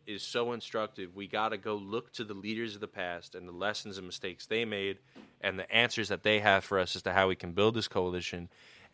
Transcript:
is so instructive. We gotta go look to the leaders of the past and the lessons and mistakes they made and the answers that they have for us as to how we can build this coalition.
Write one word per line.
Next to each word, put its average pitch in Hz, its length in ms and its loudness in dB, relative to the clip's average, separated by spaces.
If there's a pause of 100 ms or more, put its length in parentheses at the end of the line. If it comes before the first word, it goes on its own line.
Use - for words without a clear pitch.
is 104 160 -8
so 120 300 -2
instructive. 107 640 -6
We 98 120 -8
gotta 107 300 0
go 107 180 -4
look 104 380 -6
to 120 100 -6
the 104 100 -8
leaders 107 420 -6
of 101 60 -16
the 104 60 -6
past 87 480 -8
and 90 120 -14
the 87 60 -14
lessons 98 440 -4
and 92 80 -8
mistakes 90 400 -10
they 113 200 0
made 98 320 -2 (440)
and 95 160 0
the 92 160 -6
answers 113 360 2
that 92 140 -2
they 107 180 6
have 98 240 6
for 98 120 2
us 90 180 2
as 90 80 -6
to 92 100 0
how 95 160 6
we 92 60 2
can 87 180 -6
build 107 200 6
this 110 140 0
coalition. 90 600 -2 (440)